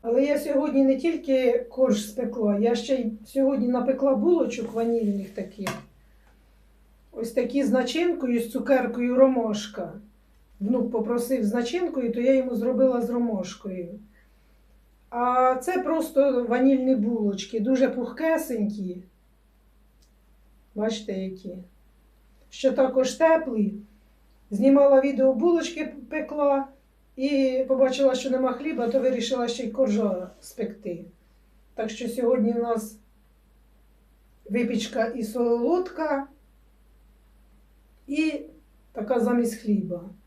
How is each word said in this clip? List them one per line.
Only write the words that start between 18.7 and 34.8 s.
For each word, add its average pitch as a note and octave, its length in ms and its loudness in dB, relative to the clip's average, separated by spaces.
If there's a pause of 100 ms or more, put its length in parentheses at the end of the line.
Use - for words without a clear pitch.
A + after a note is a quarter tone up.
Бачите, G#3+ 380 -4
які. F#3+ 420 -10 (960)
Що C4 220 0
також C4 420 2
теплі. C#4 600 2 (760)
Знімала C4+ 500 6
відео, C4+ 340 2
булочки D#4 600 0 (160)
пекла C#4+ 560 0 (500)
і C4 520 0
побачила, C4 460 2
що C4 160 -4
нема B3+ 220 0
хліба, B3 360 -4
то C4+ 120 2
вирішила A#3+ 480 -2
ще A#3+ 140 -6
й A3 80 -6
коржа G#3 600 0 (100)
спекти. F#3 640 -10 (680)
Так A3 160 -6
що A#3 180 -10
сьогодні A#3 440 2
у A#3 100 -2
нас A#3 340 -4 (1500)
випічка A3+ 540 -2